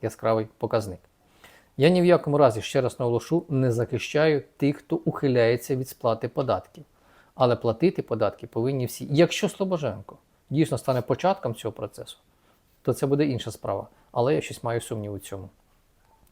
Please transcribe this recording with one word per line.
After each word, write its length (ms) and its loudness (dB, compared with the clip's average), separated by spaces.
яскравий 460 -2
показник. 420 -4
Я 120 6
ні 120 4
в 40 4
якому 320 4
разі, 240 6
ще 200 0
раз 180 -2
наголошу, 500 0
не 220 2
захищаю 720 0
тих, 200 0
хто 180 -6
ухиляється 800 2
від 140 -4
сплати 380 -2
податків. 560 -4
Але 200 4
платити 460 0
податки 460 -2
повинні 380 -2
всі. 260 -10
Якщо 380 2
Слобоженко 680 -6
дійсно 280 0
стане 240 0
початком 540 -2
цього 160 -8
процесу, 460 -14
то 120 0
це 140 -2
буде 180 2
інша 260 -2
справа. 360 -6
Але 240 0
я 60 0
щось 220 -12
маю 180 -4
сумнів 320 -8
у 60 -10
цьому. 300 -14